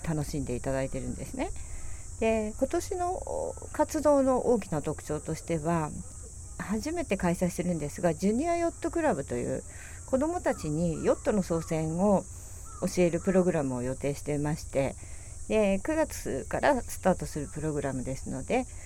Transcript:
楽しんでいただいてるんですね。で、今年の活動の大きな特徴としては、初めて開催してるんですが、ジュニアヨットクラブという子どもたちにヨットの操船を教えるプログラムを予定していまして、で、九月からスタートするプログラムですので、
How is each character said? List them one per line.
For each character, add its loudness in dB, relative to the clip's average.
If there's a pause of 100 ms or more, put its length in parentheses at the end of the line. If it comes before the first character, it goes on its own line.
楽 0
し -4
ん -2
で -2
い -6
た -2
だ 0
い -2
て -4
る -6
ん -4
で -6
す -8
ね。 -4 (720)
で、 2
今 2
年 -2
の -2 (180)
活 2
動 8
の 4
大 6
き -6
な 0
特 -4
徴 -2
と -4
し -6
て -2
は、 0 (680)
初 -2
め -2
て 0
開 2
催 2
し -6
て 0
る 0
ん 0
で -2
す -8
が、 4
ジ 0
ュ 4
ニ 2
ア 4
ヨ 2
ッ -6
ト 0
ク 0
ラ 4
ブ -2
と -4
い 0
う -2 (440)
子 2
ど 2
も -2
た 2
ち -4
に 0
ヨ 4
ッ -8
ト 2
の 4
操 0
船 -2
を 6 (600)
教 2
え 6
る 0
プ 2
ロ 8
グ 4
ラ 2
ム 0
を -2
予 0
定 0
し -8
て -2
い 0
ま 0
し -4
て、 0 (540)
で、 4
九 0
月 0
か -2
ら 6
ス -8
タ 6
ー 0
ト -4
す -4
る -4
プ -6
ロ 0
グ 0
ラ 0
ム -2
で -2
す -8
の -4
で、 0 (200)